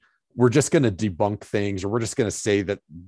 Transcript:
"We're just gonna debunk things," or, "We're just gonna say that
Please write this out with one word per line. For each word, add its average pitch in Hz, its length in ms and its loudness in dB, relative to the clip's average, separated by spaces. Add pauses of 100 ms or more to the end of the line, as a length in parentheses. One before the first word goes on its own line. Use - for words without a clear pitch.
(360)
"We're 123 140 4
just 131 220 2
gonna 139 200 4
debunk 101 500 -2
things," 101 420 -4
or, 98 60 -4
"We're 113 120 -2
just 110 160 -4
gonna 107 140 2
say 104 320 0
that 95 160 -4 (280)